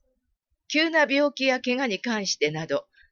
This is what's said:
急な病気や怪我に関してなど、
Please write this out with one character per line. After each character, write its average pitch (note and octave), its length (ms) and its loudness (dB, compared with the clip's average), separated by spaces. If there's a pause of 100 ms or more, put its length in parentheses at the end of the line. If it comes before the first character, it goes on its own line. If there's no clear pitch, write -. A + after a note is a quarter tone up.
(680)
急 D#4+ 220 0
な D#4 160 4
病 C#4+ 260 2
気 C4 140 -4
や B3+ 160 2
怪 B3 140 -2
我 C4+ 120 -2
に F#3+ 140 -4
関 G#3+ 240 -4
し - 120 -4
て D3 120 0
な D#3 160 -6
ど、 C#3+ 220 -4 (240)